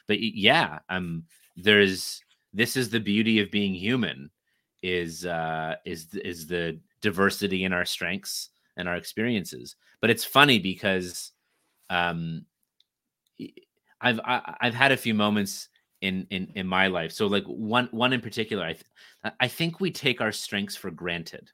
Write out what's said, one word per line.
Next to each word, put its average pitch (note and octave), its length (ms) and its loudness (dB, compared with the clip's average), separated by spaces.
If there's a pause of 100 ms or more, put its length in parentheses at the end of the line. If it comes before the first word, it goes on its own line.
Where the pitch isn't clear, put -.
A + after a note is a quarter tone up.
But G#2 140 2
y-, A2 140 -2
yeah, G2+ 460 4 (100)
um, F2 340 -4 (320)
there's, G2 680 4 (320)
this A#2 220 0
is B2 140 0
the G2+ 100 0
beauty G#2+ 400 2
of G2+ 120 0
being G2+ 220 0
human, F2+ 560 -4 (520)
is, F2 440 -4
uh, D#2+ 500 -4 (100)
is E2 220 -10
th-, G2 180 -10
is E2 220 -10
the E2+ 300 -4 (220)
diversity F#2+ 640 2
in F#2+ 80 -2
our F2 140 0
strengths - 640 -6 (260)
and F2+ 140 -6
our F2 80 -2
experiences. F#2 800 -6 (240)
But A2+ 80 4
it's - 160 2
funny C3+ 340 8
because, F#2 720 -2 (580)
um, E2+ 560 -2 (960)
y-, - 140 -12 (480)
I've, A#2+ 180 2
I, - 400 -4
I've A#2+ 160 0
had C3+ 160 6
a B2+ 60 2
few A#2 160 0
moments G#2 560 0 (320)
in, F#2+ 300 -4
in, F#2 240 -6
in F#2 120 -4
my F#2 200 4
life. E2+ 260 -2
So, G#2+ 140 0
like, G2+ 180 2
one, A2 460 0
one A#2+ 200 2
in B2+ 80 0
particular, A2 460 -4
I E2 80 -4
th-, - 680 -14
I B2+ 80 2
think E3 320 -4
we F#3+ 100 0
take B2+ 300 -2
our A2 140 0
strengths G2 420 -4
for F#2+ 160 -10
granted. E2+ 640 -8